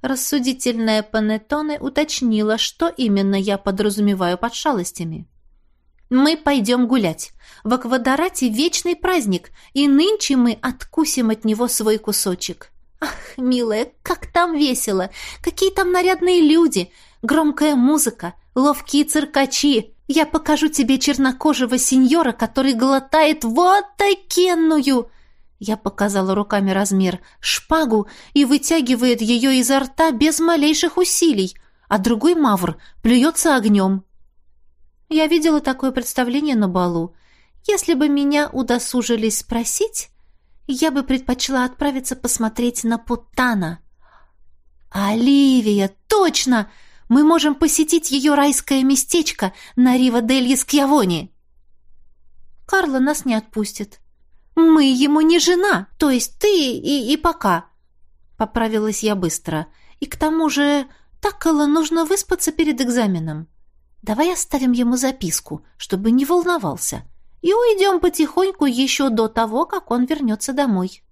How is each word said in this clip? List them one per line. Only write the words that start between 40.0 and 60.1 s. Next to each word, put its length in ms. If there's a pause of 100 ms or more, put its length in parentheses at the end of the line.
я 240
бы 120
предпочла 600
отправиться 500
посмотреть 720
на 140
Путтана. 840 (1080)
Оливия, 1000 (160)
точно! 640 (380)
Мы 160
можем 300
посетить 560
её 240
райское 500
местечко 680 (220)
на 200
Рива-дель-Скьявоне. 1300 (1400)
Карло 320
нас 260
не 100
отпустит. 640 (540)
Мы 300
ему 380
не 160
жена, 500 (100)
то 120
есть 280
ты 100
и, 640
и 40
пока. 500 (680)
Поправилась 680
я 120
быстро. 540 (320)
И 60
к 100